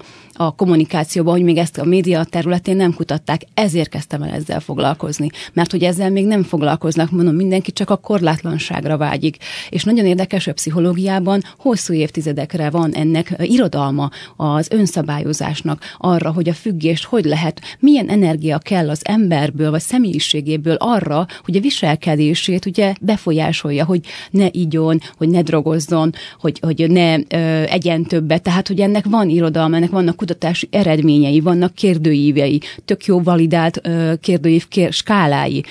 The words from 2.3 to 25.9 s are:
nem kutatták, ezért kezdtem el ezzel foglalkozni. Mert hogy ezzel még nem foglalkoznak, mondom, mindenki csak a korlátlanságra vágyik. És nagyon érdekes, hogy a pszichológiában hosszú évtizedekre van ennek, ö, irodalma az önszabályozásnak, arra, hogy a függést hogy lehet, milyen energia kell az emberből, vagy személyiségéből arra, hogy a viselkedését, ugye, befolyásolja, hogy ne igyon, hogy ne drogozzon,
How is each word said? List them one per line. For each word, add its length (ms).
nem 180
kutatták, 480
ezért 360
kezdtem 320
el 120
ezzel 260
foglalkozni. 680
Mert 180
hogy 120
ezzel 260
még 160
nem 180
foglalkoznak, 680
mondom, 240
mindenki 360
csak 180
a 60
korlátlanságra 1000
vágyik. 400
És 140
nagyon 220
érdekes, 380
hogy 100
a 20
pszichológiában 840
hosszú 360
évtizedekre 760
van 240
ennek, 440
ö, 60
irodalma 680
az 360
önszabályozásnak, 1300
arra, 340
hogy 180
a 40
függést 520
hogy 200
lehet, 360
milyen 300
energia 480
kell 320
az 140
emberből, 680
vagy 100
személyiségéből 920
arra, 520
hogy 140
a 20
viselkedését, 1040
ugye, 360
befolyásolja, 840
hogy 140
ne 200
igyon, 500
hogy 120
ne 120
drogozzon, 720